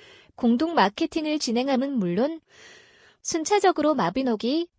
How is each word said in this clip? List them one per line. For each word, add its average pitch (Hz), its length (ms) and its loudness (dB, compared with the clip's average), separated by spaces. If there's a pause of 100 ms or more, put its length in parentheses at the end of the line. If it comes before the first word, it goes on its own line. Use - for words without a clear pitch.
(340)
공동 254 400 0
마케팅을 302 640 0
진행함은 262 600 -2
물론 214 420 -2 (840)
순차적으로 320 720 2
마비노기, 247 760 -2 (100)